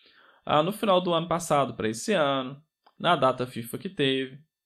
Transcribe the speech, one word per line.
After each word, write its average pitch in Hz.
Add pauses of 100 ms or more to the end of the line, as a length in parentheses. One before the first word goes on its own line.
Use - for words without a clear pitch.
(460)
ah, 147
no 175
final 190
do 180
ano 165
passado 160
pra 110
esse 113
ano, 139 (380)
na 170
data 127
fifa 117
que 196
teve, 135 (260)